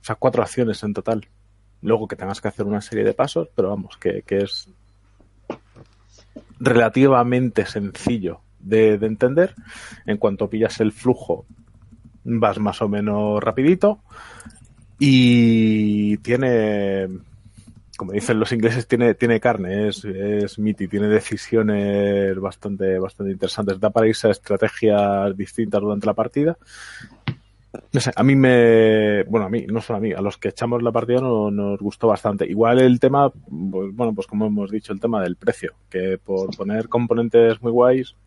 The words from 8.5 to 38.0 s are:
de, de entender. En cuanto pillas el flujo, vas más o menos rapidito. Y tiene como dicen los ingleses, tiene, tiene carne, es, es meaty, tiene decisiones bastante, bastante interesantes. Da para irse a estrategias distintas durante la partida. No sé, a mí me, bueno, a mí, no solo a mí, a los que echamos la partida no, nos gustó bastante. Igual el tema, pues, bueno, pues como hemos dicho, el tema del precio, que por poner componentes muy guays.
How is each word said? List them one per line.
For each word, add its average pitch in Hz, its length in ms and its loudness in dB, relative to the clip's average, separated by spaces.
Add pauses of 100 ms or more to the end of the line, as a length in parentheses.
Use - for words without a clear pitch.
de, 107 400 4
de 107 80 -2
entender. 131 480 0 (520)
En 107 120 -2
cuanto 101 320 -2
pillas 110 300 -2
el 107 120 0
flujo, - 540 -4 (800)
vas 113 340 0
más 104 240 -4
o 107 60 -2
menos 104 540 -2
rapidito. 180 580 2 (1000)
Y 113 1200 4
tiene 107 880 0 (880)
como 92 160 -12
dicen 107 280 -2
los 110 120 -2
ingleses, 117 360 -2
tiene, 120 260 2
tiene 117 260 0
carne, 104 480 0
es, - 160 -8
es 101 540 -4
meaty, 104 300 -4
tiene 104 200 -2
decisiones 101 1300 0
bastante, 95 600 -4
bastante 95 340 -6
interesantes. 98 460 -4
Da 104 120 0
para 113 180 2
irse 110 200 0
a - 40 4
estrategias 101 1040 0
distintas 104 440 -4
durante 196 260 -4
la 208 80 0
partida. 151 420 -2 (1400)
No 131 80 0
sé, 127 140 -4
a - 80 -2
mí 135 140 4
me, 113 880 6
bueno, 104 220 -2
a - 20 -8
mí, 113 180 -6
no 110 140 -4
solo 113 180 -8
a - 20 -6
mí, 107 120 -4
a 90 80 -8
los 101 180 -6
que 104 120 -6
echamos 120 320 -4
la 120 100 0
partida 117 280 0
no, 113 300 0
nos 101 300 -4
gustó 104 280 -4
bastante. 101 400 0
Igual 113 320 2
el 127 200 6
tema, 135 300 4
pues, 95 640 -8
bueno, 117 200 -4
pues 101 140 -8
como 107 180 -4
hemos 104 240 -4
dicho, 107 220 -8
el 98 80 -10
tema 117 220 -2
del 90 140 -4
precio, - 380 -6 (160)
que 95 320 -4
por 95 340 -6
poner 107 320 -6
componentes 117 720 2
muy 117 100 -2
guays. 127 420 2 (120)